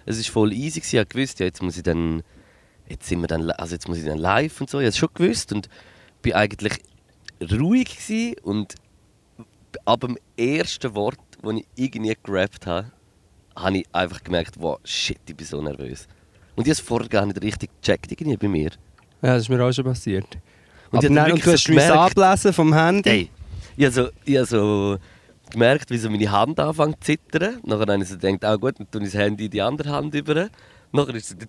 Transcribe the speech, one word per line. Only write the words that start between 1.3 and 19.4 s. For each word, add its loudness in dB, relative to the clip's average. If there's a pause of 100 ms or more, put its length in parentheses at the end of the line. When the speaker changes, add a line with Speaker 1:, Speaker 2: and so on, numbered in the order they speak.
Speaker 1:
ja, 0
jetzt -8
muss -6
ich -10
dann, 0 (680)
jetzt -14
sind -2
wir -2
dann, -2
also -8
jetzt -10
muss -6
ich -10
dann -4
live -2
und -6
so. -6
Ich 0
habe 2
es -2
schon 0
gewusst -2
und -4 (520)
bin 0
eigentlich 0 (800)
ruhig 2
gewesen -4
und -4 (1080)
ab 2
dem -6 (200)
ersten -2
Wort, -2 (240)
das -6
ich -6 (100)
irgendwie -4
gerappt -4
habe, -6 (640)
habe -2
ich -6
einfach -4
gemerkt, -2
wow, -4
shit, -6
ich -16
bin -16
so -8
nervös. -10 (480)
Und -2
ich 4
habe -
es 0
vorher -4
gar 2
nicht -6
richtig -6 (120)
gecheckt -2
irgendwie -2
bei 0
mir. 0 (520)
Speaker 2:
Ja, 2
das 0